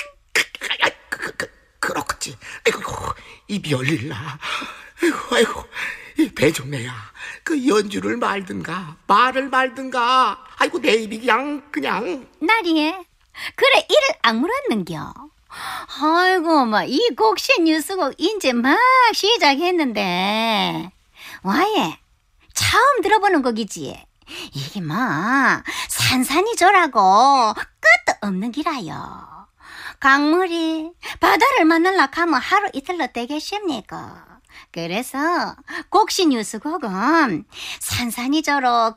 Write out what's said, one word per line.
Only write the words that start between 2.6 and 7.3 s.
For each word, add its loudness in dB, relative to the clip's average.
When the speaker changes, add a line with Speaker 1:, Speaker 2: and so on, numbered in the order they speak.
Speaker 1:
아이고, -2
아이고, -8
입이 -4
열릴라. -4
아이고, -2
아이고, 0
이 2
배종네야. -2